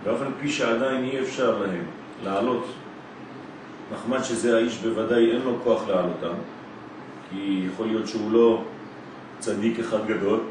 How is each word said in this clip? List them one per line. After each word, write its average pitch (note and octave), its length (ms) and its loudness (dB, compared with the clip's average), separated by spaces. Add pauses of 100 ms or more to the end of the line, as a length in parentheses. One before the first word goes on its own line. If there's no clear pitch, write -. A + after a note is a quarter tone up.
ואף A#2+ 180 0
על C3+ 100 -2 (100)
פי D3 80 -2
שעדיין B2+ 540 2
אי C3 180 -2
אפשר A#2 380 2
להם F#2 240 -2 (400)
לעלות, A2 420 0 (1300)
נחמד A2+ 300 -2
שזה A2+ 340 4
האיש A#2 200 2
בוודאי A2+ 540 4
אין B2 100 2
לו B2+ 120 0 (100)
כוח A2 240 2
לעלותם, F2 460 0 (960)
כי G2 440 0
יכול A2+ 140 -2
להיות A2 200 0
שהוא G#2+ 240 -2
לא A2+ 300 8 (800)
צדיק A2 400 0
אחד A2 280 0
גדול G#2+ 320 2 (120)